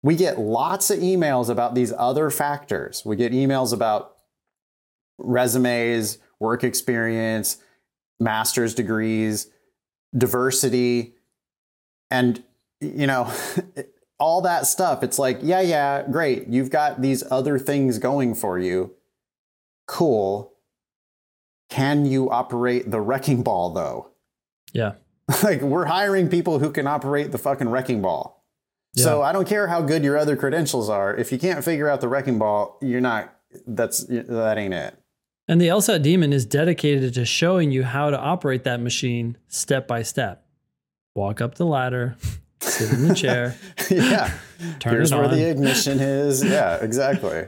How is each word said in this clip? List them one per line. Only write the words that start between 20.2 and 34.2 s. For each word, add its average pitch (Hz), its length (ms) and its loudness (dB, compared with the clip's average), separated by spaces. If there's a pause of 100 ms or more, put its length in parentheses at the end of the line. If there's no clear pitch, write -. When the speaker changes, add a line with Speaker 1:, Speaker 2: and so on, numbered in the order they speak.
Speaker 1:
Can 143 360 2
you 131 240 2
operate 123 640 0
the 110 100 -2
wrecking 127 420 0
ball, 90 300 0
though? 73 380 -6 (640)
Speaker 2:
Yeah. 107 240 -2
Speaker 1:
<laughs> - 60 -20 (380)
Like, 180 200 2
we're 143 240 0
hiring 190 440 2
people 170 300 2
who 147 100 0
can 143 160 -2
operate 147 460 -2
the 123 60 -6
fucking 135 320 -2
wrecking 120 320 -2
ball. 87 420 -6 (520)
So 151 260 2
Speaker 2:
Yeah. 139 80 2
Speaker 1:
I - 20 0
don't 185 160 0
care 208 200 0
how 170 140 0
good 156 220 0
your 143 140 2
other 147 180 2
credentials 139 540 -2
are. 101 260 0
If 113 160 -2
you 127 80 -2
can't 165 240 -2
figure 151 260 0
out 139 120 0
the 123 80 -2
wrecking 131 280 0
ball, 104 440 0
you're 127 200 0
not, 117 320 -2 (320)
that's, 113 380 -2
that 117 540 -2